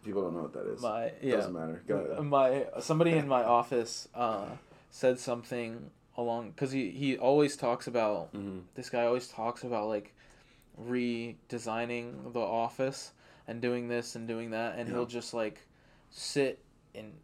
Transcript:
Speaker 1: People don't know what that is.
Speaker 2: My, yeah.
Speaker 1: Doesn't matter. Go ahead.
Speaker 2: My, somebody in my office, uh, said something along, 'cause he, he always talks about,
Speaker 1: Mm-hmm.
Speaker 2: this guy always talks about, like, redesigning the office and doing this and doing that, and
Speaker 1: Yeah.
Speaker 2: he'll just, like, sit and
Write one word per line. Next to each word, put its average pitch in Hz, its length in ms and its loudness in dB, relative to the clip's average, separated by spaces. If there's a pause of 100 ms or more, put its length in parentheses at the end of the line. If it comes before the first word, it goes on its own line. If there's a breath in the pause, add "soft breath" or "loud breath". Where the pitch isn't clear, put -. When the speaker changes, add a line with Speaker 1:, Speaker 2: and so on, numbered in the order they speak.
Speaker 1:
People 98 180 0
don't 85 120 -2
know 85 60 -4
what 76 120 -6
that - 140 -6
is. 107 140 -6
Speaker 2:
My, 117 400 -2
yeah. 123 160 2
Speaker 1:
Doesn't 95 160 0
matter. 80 340 -4
Go 107 80 2
ahead. 95 300 -2
Speaker 2:
My, 135 400 6 (160)
somebody 165 300 4
in 156 140 4
my 131 200 4
office, 120 680 4
uh, 110 340 0 (440 loud breath)
said 127 260 2
something 120 720 -6 (260)
along, 117 400 -2
'cause 135 160 -2
he, 127 180 0
he 135 260 0
always 143 380 6
talks 120 320 -2
about, 107 460 0
Speaker 1:
Mm-hmm. 98 260 -8 (160)
Speaker 2:
this 127 140 -10
guy 120 160 2
always 123 240 2
talks 117 340 -4
about, 113 240 -2
like, 107 260 -2 (840 soft breath)
redesigning 120 1400 -4
the 120 60 0
office 117 720 0 (360 loud breath)
and 117 140 -6
doing 123 260 0
this 120 280 -2
and 113 120 -8
doing 113 240 -4
that, 113 260 -2
and 117 100 -4
Speaker 1:
Yeah. 120 80 -4
Speaker 2:
he'll 120 100 2
just, 117 280 -8
like, 113 280 -2 (480 soft breath)
sit - 500 0 (360)
and 107 180 -14 (100)